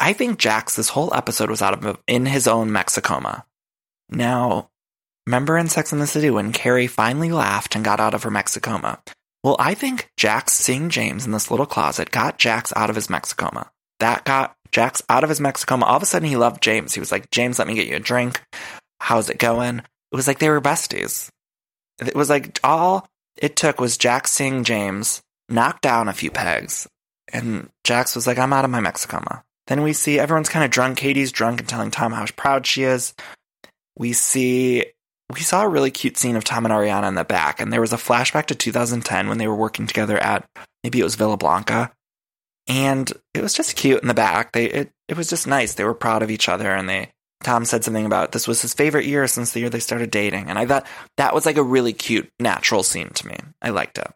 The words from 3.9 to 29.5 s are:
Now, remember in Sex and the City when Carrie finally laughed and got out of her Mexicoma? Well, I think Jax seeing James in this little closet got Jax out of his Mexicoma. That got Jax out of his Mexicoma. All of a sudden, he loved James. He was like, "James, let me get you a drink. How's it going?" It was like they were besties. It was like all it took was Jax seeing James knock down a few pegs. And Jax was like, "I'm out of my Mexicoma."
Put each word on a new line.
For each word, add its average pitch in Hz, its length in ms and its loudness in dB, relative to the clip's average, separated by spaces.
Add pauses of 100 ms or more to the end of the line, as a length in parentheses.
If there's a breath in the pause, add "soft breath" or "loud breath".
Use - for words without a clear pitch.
Now, 120 640 0 (560)
remember 143 320 2
in 170 100 0
Sex 160 240 -2
and 147 80 0
the 147 60 0
City 151 240 2
when 107 220 0
Carrie 123 340 2
finally 131 440 0
laughed 101 440 0
and 107 100 -2
got 104 160 2
out 107 140 2
of 104 80 -2
her 113 80 -4
Mexicoma? 101 680 -4 (460)
Well, 135 140 4
I 156 160 2
think 262 420 -4
Jax 107 380 2
seeing 139 340 0
James 120 380 -2
in 104 60 -2
this 107 180 -2
little 135 160 2
closet - 440 -2
got 123 280 0
Jax 113 360 0
out 107 140 2
of 110 80 -2
his 107 120 -4
Mexicoma. - 600 -6 (320)
That 113 240 2
got 135 320 0 (160)
Jax 120 360 0
out 131 140 4
of 151 80 2
his 147 100 -2
Mexicoma. 135 440 0
All 123 120 6
of 165 60 0
a 202 40 0
sudden, 160 220 0
he 135 80 0
loved 117 260 2
James. 110 320 0
He 101 60 -4
was - 120 -8
like, 98 180 -4
"James, 123 280 0
let 90 100 0
me 110 60 -4
get 104 120 0
you 67 100 -4
a 92 40 -4
drink. 123 400 -2 (600 loud breath)
How's 113 300 0
it - 80 -6
going?" 120 400 0
It - 380 -12
was 127 100 -2
like 135 120 2
they 156 100 4
were 151 120 4
besties. - 680 -2 (760)
It 120 120 -4
was 143 120 2
like 143 360 0
all 175 420 4 (300)
it 147 200 -2
took 147 240 2
was 123 180 0
Jax - 340 2
seeing 131 320 0
James 104 580 -2 (260)
knock 120 320 2
down 117 280 2
a 98 40 -2
few - 180 -6
pegs. - 580 -4 (440)
And 117 380 -6 (140)
Jax 120 300 0
was 120 120 -4
like, 123 120 0
"I'm 131 140 2
out 135 120 2
of 131 60 0
my 123 100 0
Mexicoma." - 640 -6 (260)